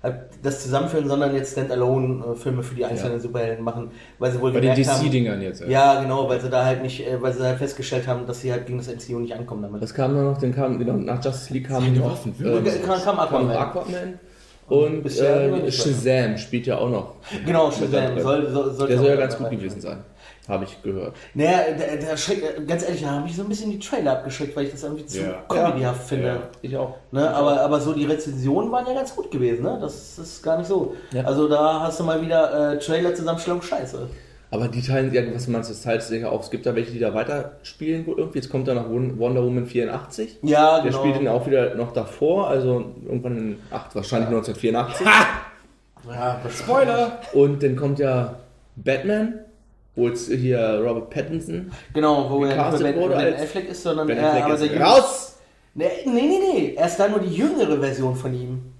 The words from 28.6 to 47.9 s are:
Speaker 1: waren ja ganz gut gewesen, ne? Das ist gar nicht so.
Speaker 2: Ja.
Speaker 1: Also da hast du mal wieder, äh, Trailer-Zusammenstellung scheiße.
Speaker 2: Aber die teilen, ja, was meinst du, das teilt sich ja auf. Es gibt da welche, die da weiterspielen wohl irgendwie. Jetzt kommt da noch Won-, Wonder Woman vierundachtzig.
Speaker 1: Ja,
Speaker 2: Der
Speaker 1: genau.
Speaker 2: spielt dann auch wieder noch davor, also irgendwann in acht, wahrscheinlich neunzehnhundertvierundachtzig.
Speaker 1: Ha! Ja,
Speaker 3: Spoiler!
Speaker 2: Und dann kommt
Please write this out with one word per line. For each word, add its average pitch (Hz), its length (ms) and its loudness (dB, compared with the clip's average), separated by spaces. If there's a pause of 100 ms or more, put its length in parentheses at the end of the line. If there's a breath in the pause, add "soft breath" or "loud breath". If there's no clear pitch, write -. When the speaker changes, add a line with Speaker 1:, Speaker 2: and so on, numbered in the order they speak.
Speaker 1:
waren 247 160 0
ja 254 80 -2
ganz 269 200 -6
gut - 140 -8
gewesen, 123 360 0
ne? 233 140 -2
Das - 380 -12
ist - 240 -16
gar 160 160 0
nicht 170 100 -2
so. 180 280 0 (160 loud breath)
Speaker 2:
Ja. 127 140 -2
Speaker 1:
Also 143 220 2
da 151 340 4
hast 160 180 -4
du 175 40 -2
mal 160 200 0
wieder, 151 500 2
äh, 147 60 -2
Trailer-Zusammenstellung 175 840 0
scheiße. 127 460 -6 (440 loud breath)
Speaker 2:
Aber 113 180 -2
die 123 120 -4
teilen, 131 300 0
ja, 123 100 4 (120)
was 127 140 -6
meinst 113 220 -2
du, 107 40 -10
das - 80 -14
teilt 113 220 0
sich 113 180 -4
ja 117 80 -4
auf. 113 140 -2
Es - 80 -10
gibt 113 140 -6
da 120 100 0
welche, 117 160 -2
die 120 80 -8
da 107 140 0
weiterspielen 151 920 -4
wohl 165 140 -4
irgendwie. - 180 -4
Jetzt 131 120 -6
kommt 131 200 -2
da 127 60 2
noch 117 140 -2
Won-, 123 280 -2
Wonder 123 260 2
Woman 123 220 0
vierundachtzig. 120 760 -4
Speaker 1:
Ja, 151 360 8
Speaker 2:
Der 123 120 2
Speaker 1:
genau. 135 120 0
Speaker 2:
spielt 139 140 4
dann 139 100 0
auch 120 200 2
wieder 131 280 4
noch 120 160 -4
davor, 156 560 0
also 127 380 2 (200)
irgendwann 123 320 -4
in 107 200 -6 (140)
acht, - 240 -10
wahrscheinlich 113 340 0
neunzehnhundertvierundachtzig. 117 800 0
Speaker 1:
Ha! 214 200 8 (800)
Ja, 123 320 -4 (100)
Speaker 3:
Spoiler! 240 720 2 (140)
Speaker 2:
Und 143 300 4
dann 131 120 2
kommt 139 240 -2